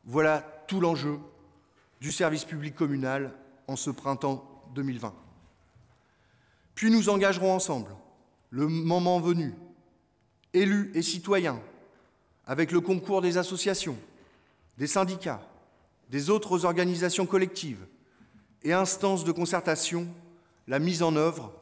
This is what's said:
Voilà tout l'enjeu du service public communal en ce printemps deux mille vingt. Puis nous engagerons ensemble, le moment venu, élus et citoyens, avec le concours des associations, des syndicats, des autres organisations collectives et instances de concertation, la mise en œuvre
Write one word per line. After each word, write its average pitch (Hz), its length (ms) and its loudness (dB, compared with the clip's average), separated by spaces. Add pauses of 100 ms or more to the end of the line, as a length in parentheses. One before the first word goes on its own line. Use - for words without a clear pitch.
Voilà 151 380 2 (260)
tout 190 140 -2
l'enjeu 147 380 0 (800)
du 147 100 -6
service 156 320 0
public 151 320 -8
communal 139 580 -2 (340)
en 135 80 -6
ce 139 160 -6
printemps 135 720 -6 (100)
deux 139 100 -4
mille 127 160 -4
vingt. 104 160 -10 (1600)
Puis 220 180 4
nous 208 180 6
engagerons 190 440 4
ensemble, 113 420 -2 (540)
le 139 180 -2
moment 175 520 2
venu, 165 340 0 (1000)
élus 202 400 2
et 165 80 0
citoyens, 175 600 0 (840)
avec 151 260 0
le 175 100 4
concours 190 400 0
des 175 160 2
associations, 180 600 -2 (800)
des 135 100 -4
syndicats, 180 540 -2 (680)
des 143 200 -2
autres 185 360 2
organisations 175 600 2
collectives 170 600 -2 (760)
et 156 120 0
instances 190 500 2
de 165 80 0
concertation, 170 760 0 (600)
la 131 120 0
mise 170 220 0
en 160 140 4
œuvre 156 460 0